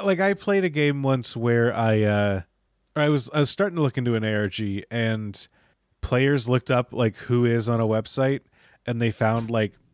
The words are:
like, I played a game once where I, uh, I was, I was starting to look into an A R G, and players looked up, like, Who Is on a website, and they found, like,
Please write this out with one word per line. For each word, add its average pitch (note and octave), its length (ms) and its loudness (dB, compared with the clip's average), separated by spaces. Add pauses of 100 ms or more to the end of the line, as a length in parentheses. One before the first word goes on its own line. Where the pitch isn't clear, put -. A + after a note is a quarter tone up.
like, F#3+ 160 0
I G3 140 2
played G3 320 0
a F3 40 0
game D3 340 0
once C3 340 0
where A#2 360 2
I, A2 300 2
uh, G#2 380 2 (540)
I D3+ 140 2
was, C#3+ 220 0
I D3+ 100 -2
was C#3 100 2
starting G3 260 0
to D#3+ 40 0
look C3+ 160 0
into A#2+ 180 0
an A2 80 -2
A G#2+ 100 0
R G#2 140 0
G, G2+ 440 -4
and A2 560 -4 (540)
players C3 480 0
looked B2 220 0
up, B2 220 0
like, A#2 240 0
Who A#2+ 280 0
Is A#2 240 2
on A#2 100 0
a A2+ 60 0
website, C3+ 560 0 (460)
and A#2+ 140 -4
they A#2 100 0
found, A2+ 400 -2
like, A2 220 -2 (200)